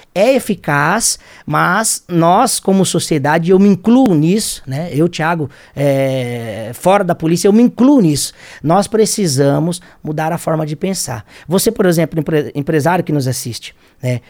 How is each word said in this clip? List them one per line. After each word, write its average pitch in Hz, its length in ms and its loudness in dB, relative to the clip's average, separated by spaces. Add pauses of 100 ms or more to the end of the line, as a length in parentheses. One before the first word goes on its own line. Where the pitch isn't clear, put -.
(120)
é 233 220 2
eficaz, 175 840 -2 (280)
mas 170 640 -2
nós 175 500 2
como 190 260 2
sociedade, 160 680 0
eu 185 60 6
me 202 100 6
incluo 226 460 4
nisso, 170 520 0
né, 147 260 -8
eu, 156 160 2
Thiago, 160 400 -4 (280)
é, 123 1000 -2
fora 196 300 0
da 170 100 -2
polícia, 170 320 0
eu 196 60 6
me 226 100 6
incluo 254 380 4
nisso. 151 320 0 (300)
Nós 170 260 0
precisamos 160 920 0 (220)
mudar 156 220 -6 (100)
a 160 40 -6
forma 156 280 -4
de 156 80 -8
pensar. 156 500 -8 (220)
Você, 196 240 0
por 214 160 0
exemplo, 165 320 0
empre-, 151 360 -2
empresário 160 500 0
que 160 80 -4
nos 135 160 -2
assiste, - 460 -10 (280)
né, 123 280 -4